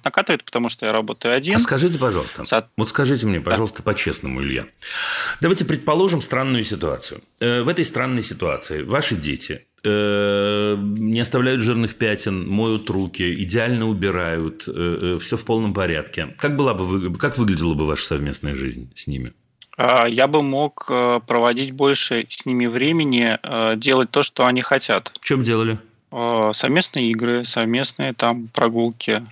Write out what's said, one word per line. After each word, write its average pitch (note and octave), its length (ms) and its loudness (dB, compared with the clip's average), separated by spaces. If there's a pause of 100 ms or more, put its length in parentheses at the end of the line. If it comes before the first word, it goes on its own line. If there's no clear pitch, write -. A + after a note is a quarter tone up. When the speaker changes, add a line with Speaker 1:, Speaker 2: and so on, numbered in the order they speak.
Speaker 1:
накатывает, F3 400 0
потому A#2+ 240 -2
что - 160 -8
я A2 80 0
работаю A2 420 0
один. D3+ 220 0
Speaker 2:
А - 20 6
скажите, E3 400 2
пожалуйста, G#2 460 -2
Speaker 1:
Со- A2+ 320 0
Speaker 2:
вот A2 100 0
скажите C3 400 2
мне, F2+ 120 2
Speaker 1:
Да. - 120 -2
Speaker 2:
пожалуйста, A2 320 -2
по-честному, C#2 580 -2
Илья. C2 240 -4 (760)
Давайте E3+ 240 2
предположим E3 560 2
странную B2+ 420 0
ситуацию. D2+ 580 -4 (200)
Э, A#2+ 220 2
в B2 40 -2
этой E3+ 160 2
странной B2+ 400 -2
ситуации D#2 580 -4
ваши A#2 340 0
дети, D2+ 500 -4 (180)
э, G#2 960 2
не G#2+ 400 0
оставляют B2+ 420 0
жирных A2+ 340 0
пятен, G2+ 520 -2
моют G#2+ 420 0
руки, F#2 440 -2 (100)
идеально A2+ 440 0
убирают, E2+ 800 -2
э, - 40 -6
э, E2+ 480 -2
всё - 180 -4
в - 80 -12
полном A2 280 0
порядке. E2 640 -2
Как D3 180 0
была C3+ 180 2
бы F#2 120 -2
вы-, F2+ 320 -2
как C#3 200 -2
выглядела E2+ 360 2
бы D2+ 120 0
ваша D2+ 200 -2
совместная D2 500 -4
жизнь B1+ 400 -8
с - 120 -12
ними? B1+ 260 -6 (440)
Speaker 1:
А, B2 300 4
я A#2+ 200 4
бы D3+ 140 4
мог, C#3+ 480 -2
э, B2 380 2
проводить A#2+ 440 2
больше C3+ 580 2
с - 160 -12
ними B2 200 0
времени, B2 800 2
э, A2+ 340 0
делать B2+ 320 2
то, D3 140 2
что - 220 0
они B2+ 160 2
хотят. A#2+ 500 0 (100)
Speaker 2:
Чё C#3+ 160 0
бы C3 60 2
делали? A2+ 340 2 (340)
Speaker 1:
Э, A#2 440 2
совместные C3 560 0
игры, A#2+ 340 0
совместные A#2+ 680 -2
там A#2 340 0
прогулки. A#2 840 0